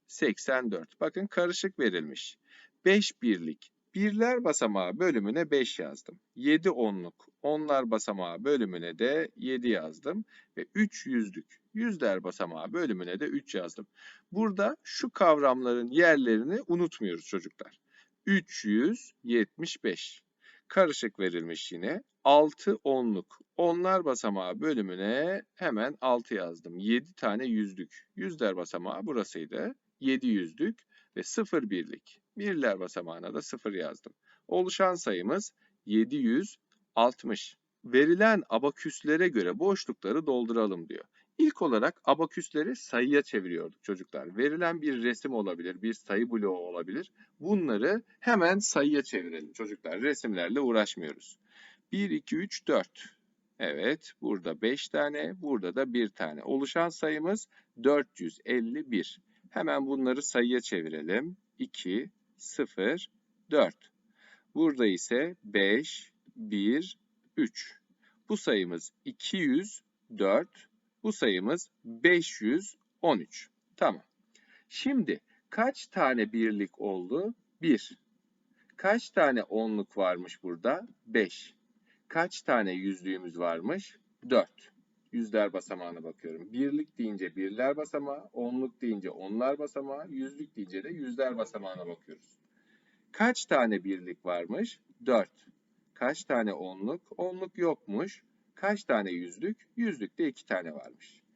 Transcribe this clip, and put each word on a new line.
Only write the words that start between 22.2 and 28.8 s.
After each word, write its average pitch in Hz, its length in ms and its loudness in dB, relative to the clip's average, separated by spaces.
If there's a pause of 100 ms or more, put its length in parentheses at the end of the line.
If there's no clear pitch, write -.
Altı 147 600 6
onluk, 120 560 0 (180)
onlar 175 480 2
basamağı 101 560 -2
bölümüne 120 800 0 (120)
hemen 135 480 -2
altı 123 320 0
yazdım. 85 440 -6
Yedi 120 360 0
tane 117 320 -2
yüzlük, 101 680 -4
yüzler 156 400 -2
basamağı 90 500 -6